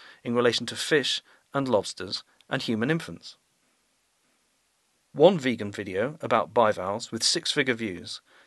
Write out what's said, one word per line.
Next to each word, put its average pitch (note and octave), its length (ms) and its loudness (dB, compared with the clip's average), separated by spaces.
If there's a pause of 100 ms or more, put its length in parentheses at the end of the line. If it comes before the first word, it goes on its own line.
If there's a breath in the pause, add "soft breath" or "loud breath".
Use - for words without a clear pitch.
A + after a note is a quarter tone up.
(240 loud breath)
in A#2+ 100 -4
relation A#2+ 320 2
to A2 120 -10
fish - 440 0 (320 soft breath)
and C#3 140 -2
lobsters G2+ 560 -2 (260 soft breath)
and C3+ 120 -4
human A#2 280 -2
infants. D#3+ 460 -6 (1800)
One E3+ 260 8
vegan A2 360 -2
video G#2+ 480 -4
about G#2+ 320 0
bivalves G#2+ 580 2
with A2+ 120 -4
six-figure C3+ 500 0
views G#2+ 480 -8 (260 soft breath)